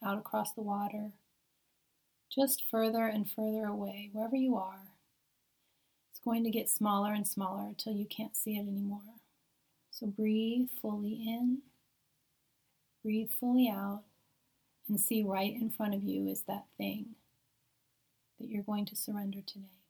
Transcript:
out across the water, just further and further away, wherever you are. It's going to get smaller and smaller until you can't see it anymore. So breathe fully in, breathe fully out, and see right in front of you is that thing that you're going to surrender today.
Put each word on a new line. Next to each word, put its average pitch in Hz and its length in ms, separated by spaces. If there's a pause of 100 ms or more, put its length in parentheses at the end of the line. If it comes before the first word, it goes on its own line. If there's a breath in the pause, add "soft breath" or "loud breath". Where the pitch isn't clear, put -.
out 196 140
across 214 340
the 220 100
water, 208 500 (1200)
just 269 340
further 226 380
and 214 240
further 220 360
away, 202 460
wherever 226 240
you 262 200
are. 190 380 (1160)
It's - 100
going 233 220
to 226 80
get 214 180
smaller 208 440
and 208 160
smaller 196 400
until 208 240
you 208 140
can't 214 300
see 214 200
it 202 100
anymore. 202 540 (680)
So - 180
breathe 220 640 (120)
fully 208 300
in, 233 460 (1500)
breathe 220 260
fully 247 380
out, 202 340 (840)
and 208 120
see 220 220
right 196 320
in 226 160
front 208 240
of 196 80
you 190 240
is 190 160
that 202 220 (120)
thing 214 380 (1200)
that 247 100
you're 208 160
going 208 220
to - 100
surrender 202 500
today. - 440